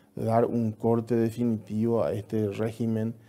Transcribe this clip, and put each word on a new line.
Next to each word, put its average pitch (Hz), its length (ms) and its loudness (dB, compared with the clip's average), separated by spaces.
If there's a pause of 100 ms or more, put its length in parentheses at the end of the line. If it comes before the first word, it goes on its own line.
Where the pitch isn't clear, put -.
(140)
dar 113 300 2
un 113 280 0
corte 117 440 0
definitivo 113 880 0
a 76 80 0
este 104 380 -2
régimen 110 640 -2 (140)